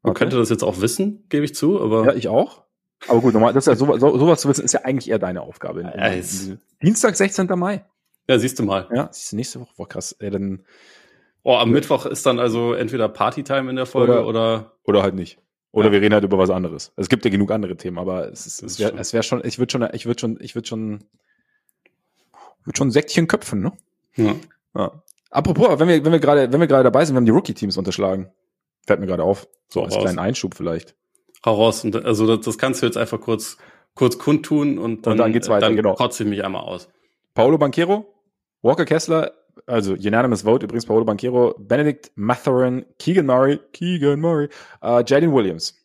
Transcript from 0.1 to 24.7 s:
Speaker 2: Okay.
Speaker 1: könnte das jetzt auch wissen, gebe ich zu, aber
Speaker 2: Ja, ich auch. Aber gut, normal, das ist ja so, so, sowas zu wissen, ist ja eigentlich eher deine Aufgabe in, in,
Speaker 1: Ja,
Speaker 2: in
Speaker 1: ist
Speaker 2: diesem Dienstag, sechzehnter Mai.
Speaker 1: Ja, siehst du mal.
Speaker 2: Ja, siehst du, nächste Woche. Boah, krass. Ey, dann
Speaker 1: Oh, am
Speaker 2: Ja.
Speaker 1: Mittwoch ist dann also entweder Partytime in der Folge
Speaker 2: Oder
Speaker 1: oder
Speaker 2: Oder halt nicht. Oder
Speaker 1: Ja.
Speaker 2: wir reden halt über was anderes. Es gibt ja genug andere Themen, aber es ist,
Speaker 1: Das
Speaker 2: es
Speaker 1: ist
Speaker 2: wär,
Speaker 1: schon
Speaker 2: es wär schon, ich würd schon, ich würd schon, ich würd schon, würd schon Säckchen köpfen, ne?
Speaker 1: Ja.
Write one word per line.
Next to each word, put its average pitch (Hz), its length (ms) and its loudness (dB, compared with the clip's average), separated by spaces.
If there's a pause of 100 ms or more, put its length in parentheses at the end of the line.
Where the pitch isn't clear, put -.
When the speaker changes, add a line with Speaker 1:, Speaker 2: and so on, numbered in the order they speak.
Speaker 2:
Okay. - 80 -4
Speaker 1:
könnte 123 180 0
das 113 140 0
jetzt 117 120 0
auch 170 200 -2
wissen, 196 480 -4
gebe 147 160 0
ich 147 80 -10
zu, 190 260 0
aber 110 240 0
Speaker 2:
Ja, 131 100 6
ich 117 140 -4
auch. - 380 -2 (440)
Aber 117 120 6
gut, 120 140 4
normal, 113 180 4
das 131 140 2
ist - 20 6
ja 131 80 6
so, 139 220 2
so, 131 200 4
sowas 156 220 4
zu - 80 -2
wissen, - 160 0
ist - 80 -2
ja - 120 -2
eigentlich 131 260 -4
eher 110 80 0
deine 92 240 -4
Aufgabe - 400 -12
in, 90 60 -10
in, - 120 -12
Speaker 1:
Ja, - 80 0
Speaker 2:
in 95 120 -2
Speaker 1:
ist 90 120 -10
Speaker 2:
diesem 95 260 -10 (240)
Dienstag, 208 340 2
sechzehnter 196 400 -2
Mai. 185 280 -4 (440)
Speaker 1:
Ja, 131 100 4
siehst 131 200 -2
du 117 60 -2
mal. 98 280 -2
Speaker 2:
Ja, 123 200 -2
siehst - 200 -14
du, 101 40 -8
nächste 123 240 -8
Woche. 120 160 -20
Boah, - 120 -14
krass. - 300 -12
Ey, 104 120 -8
dann 98 340 -6 (760)
Speaker 1:
Oh, 131 120 4
am 120 140 2
Speaker 2:
Ja. 117 60 4
Speaker 1:
Mittwoch 117 320 0
ist - 200 -6
dann 123 140 2
also 120 320 0
entweder 113 360 -2
Partytime 131 600 -4
in 131 60 -6
der 127 100 -4
Folge 123 280 2
Speaker 2:
Oder 113 120 2
Speaker 1:
oder 113 460 -2 (100)
Speaker 2:
Oder 101 220 4
halt 95 100 -2
nicht. 90 240 -10 (320)
Oder 107 180 2
Speaker 1:
Ja. 104 40 6
Speaker 2:
wir 101 80 4
reden 104 140 4
halt 101 100 4
über 95 140 0
was 92 120 4
anderes. 92 460 -6
Es 98 120 -6
gibt 120 160 -2
ja - 60 2
genug 98 220 0
andere 98 240 -6
Themen, 87 220 -10
aber 90 340 -8
es - 140 -20
ist, - 160 -16
Speaker 1:
Das 101 100 -14
Speaker 2:
es - 0 -
Speaker 1:
ist - 80 -12
Speaker 2:
wär, 107 80 0
Speaker 1:
schon 113 100 -6
Speaker 2:
es 113 140 -10
wär 113 100 0
schon, - 220 -4
ich 120 160 -8
würd 123 100 0
schon, 120 220 -2
ich - 140 -12
würd 120 140 -4
schon, 113 200 -6
ich - 160 -18
würd 117 100 -10
schon, 107 380 -10 (1600)
würd 156 140 -10
schon 139 120 2
Säckchen 165 380 2
köpfen, - 320 -4
ne? 98 120 -4 (440)
Speaker 1:
Ja. 107 180 2 (400)